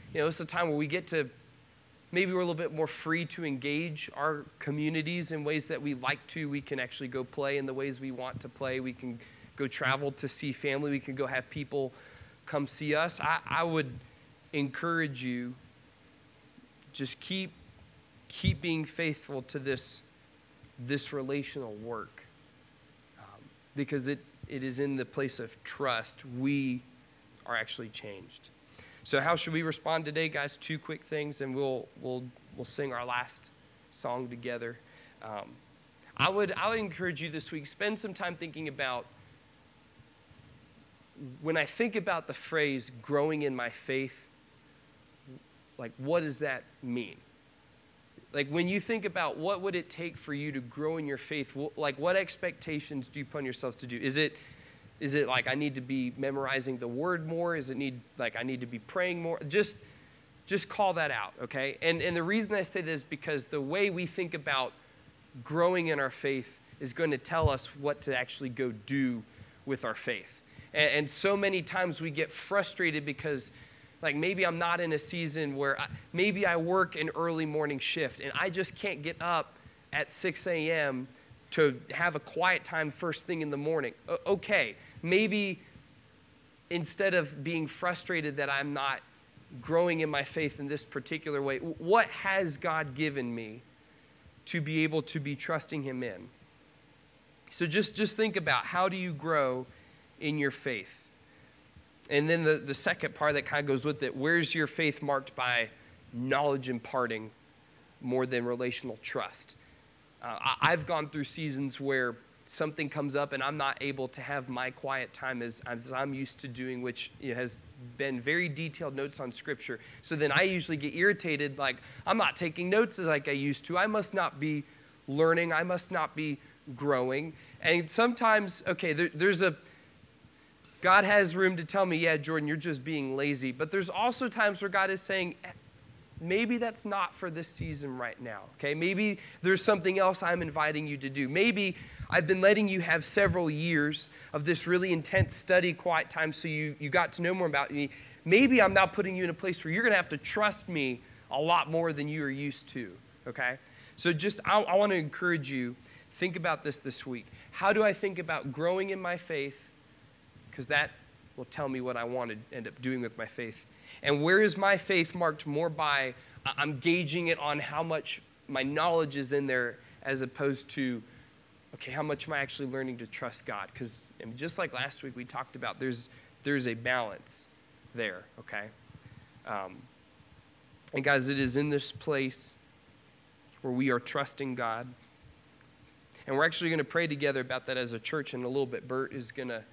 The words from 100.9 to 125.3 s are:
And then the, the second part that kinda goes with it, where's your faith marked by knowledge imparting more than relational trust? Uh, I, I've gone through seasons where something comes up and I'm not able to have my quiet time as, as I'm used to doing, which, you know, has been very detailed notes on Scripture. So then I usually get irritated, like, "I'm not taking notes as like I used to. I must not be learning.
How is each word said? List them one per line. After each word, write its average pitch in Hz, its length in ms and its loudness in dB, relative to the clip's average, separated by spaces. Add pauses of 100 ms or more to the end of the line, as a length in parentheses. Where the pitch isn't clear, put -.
And 147 200 4
then 170 140 4
the, 156 120 6
the 139 180 -4
second 165 420 2
part 151 180 2
that 143 140 0
kinda 147 160 0
goes 135 220 2
with 147 180 -2
it, 131 120 -2
where's 156 380 4
your 156 140 2
faith 156 340 0
marked 139 340 -2
by 123 340 2 (440)
knowledge 135 560 2
imparting 117 600 -2 (720)
more 127 240 2
than 123 200 0
relational 120 560 -2
trust? - 540 -6 (640)
Uh, 117 180 -6
I, 131 220 2
I've 156 240 4
gone 151 240 -2
through 147 160 -4
seasons 139 540 -4
where 131 360 2 (300)
something 156 440 -2
comes 143 260 -2
up 143 180 0
and 135 80 -2
I'm 147 160 -2
not 139 240 0
able 139 280 -2
to - 120 -14
have 131 280 -4
my 127 200 -2
quiet 131 440 -4
time 131 280 -4
as, 117 240 -6
as 120 260 -8
I'm 135 220 -2
used 135 280 -6
to 143 60 -10
doing, 127 360 -6
which, 123 360 -6
you 127 140 -4
know, 117 60 -4
has 123 180 -2 (400)
been 135 240 -2
very 165 260 0
detailed 151 480 -6
notes 139 240 -6
on 127 120 -6
Scripture. - 480 -8 (240)
So - 120 -4
then 147 160 4
I 151 120 6
usually 175 340 0
get 139 180 -4
irritated, 156 640 2
like, 131 200 0 (280)
"I'm 190 120 4
not 170 180 2
taking 175 340 -2
notes 220 300 4
as 180 80 0
like 147 200 2
I 147 40 0
used 143 340 0
to. 170 140 0
I 196 80 6
must 214 260 0
not 175 260 0
be 151 240 0 (440)
learning. 165 440 6